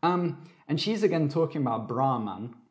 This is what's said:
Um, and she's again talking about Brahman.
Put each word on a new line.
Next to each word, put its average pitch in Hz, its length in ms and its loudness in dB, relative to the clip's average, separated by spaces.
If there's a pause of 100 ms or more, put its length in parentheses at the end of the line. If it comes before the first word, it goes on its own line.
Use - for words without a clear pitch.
Um, 180 200 2 (460)
and 156 100 0
she's 214 240 0
again 160 260 4
talking 156 380 0
about 113 220 -2
Brahman. 117 640 -2 (160)